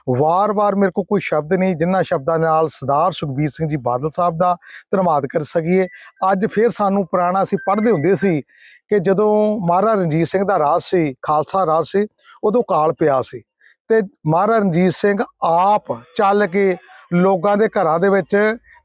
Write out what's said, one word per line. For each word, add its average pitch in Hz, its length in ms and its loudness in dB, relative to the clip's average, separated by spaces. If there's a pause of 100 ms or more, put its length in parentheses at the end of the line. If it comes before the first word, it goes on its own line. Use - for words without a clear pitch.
(180)
ਵਾਰ-ਵਾਰ, 196 580 0
ਮੇਰੇ 196 160 2
ਕੋਲ 196 180 -4
ਕੋਈ 202 140 0
ਸ਼ਬਦ 151 300 -2
ਨਹੀਂ 185 220 0
ਜਿਨ੍ਹਾਂ 180 280 0
ਸ਼ਬਦਾਂ 160 360 -2
ਨਾਲ 160 300 2
ਸਰਦਾਰ 147 420 0
ਸੁਖਬੀਰ 147 380 -4
ਸਿੰਘ 160 200 -6
ਜੀ 151 80 -2
ਬਾਦਲ 123 320 -4
ਸਾਹਿਬ 175 280 -2
ਦਾ 180 200 0 (340)
ਧੰਨਵਾਦ 175 340 0
ਕਰ 160 180 -4
ਸਕੀਏ। 180 440 0 (440)
ਅੱਜ 202 140 0
ਫਿਰ 214 240 0
ਸਾਨੂੰ 196 360 -2
ਪੁਰਾਣਾ 180 380 0
ਅਸੀਂ 196 220 -2
ਪੜ੍ਹਦੇ 208 260 0
ਹੁੰਦੇ 175 240 2
ਸੀ 165 260 0 (480)
ਕਿ 208 100 2
ਜਦੋਂ 214 680 0
ਮਹਾਰਾਜਾ 196 260 2
ਰਣਜੀਤ 165 340 0
ਸਿੰਘ 190 180 -2
ਦਾ 190 140 0
ਰਾਜ 151 220 2
ਸੀ, 156 400 -2
ਖਾਲਸਾ 156 440 -2
ਰਾਜ 160 200 0
ਸੀ, 208 220 -2 (360)
ਉਦੋਂ 214 240 0
ਕਾਲ 156 260 0
ਪਿਆ 139 280 0
ਸੀ 120 200 -12 (460)
ਤੇ 226 140 2 (260)
ਮਹਾਰਾਜਾ 202 320 2
ਰਣਜੀਤ 180 320 2
ਸਿੰਘ 202 320 0 (200)
ਆਪ 180 400 2 (340)
ਚੱਲ 208 300 2
ਕੇ 185 300 0 (360)
ਲੋਕਾਂ 190 440 2
ਦੇ 220 100 2
ਘਰਾਂ 170 320 0
ਦੇ 196 100 2
ਵਿੱਚ 202 480 0 (280)